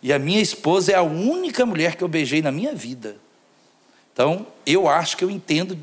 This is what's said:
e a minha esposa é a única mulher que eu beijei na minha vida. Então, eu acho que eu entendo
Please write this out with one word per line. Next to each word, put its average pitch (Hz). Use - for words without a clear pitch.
e 127
a 143
minha 175
esposa 185
é 196
a 180
única 247
mulher 170
que -
eu 180
beijei 156
na 147
minha 233
vida. 117
Então, 175
eu 170
acho 160
que -
eu 185
entendo 180